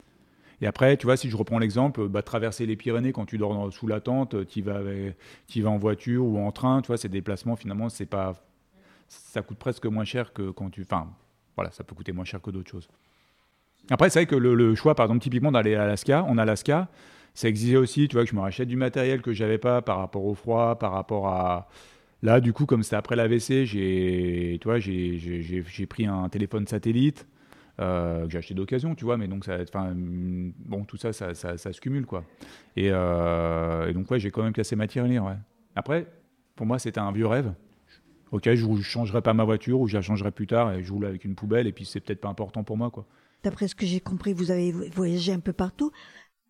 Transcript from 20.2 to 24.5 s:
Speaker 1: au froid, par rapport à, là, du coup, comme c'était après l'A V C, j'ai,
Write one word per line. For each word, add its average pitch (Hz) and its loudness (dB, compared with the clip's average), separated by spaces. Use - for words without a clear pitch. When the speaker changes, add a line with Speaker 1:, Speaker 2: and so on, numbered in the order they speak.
Speaker 1:
au 101 0
froid, 117 0
par 104 -2
rapport 98 -2
à, 92 0
là, 113 6
du 120 4
coup, 147 0
comme 117 4
c'était - -4
après 104 -2
l'A 117 4
V 117 4
C, 131 2
j'ai, 92 0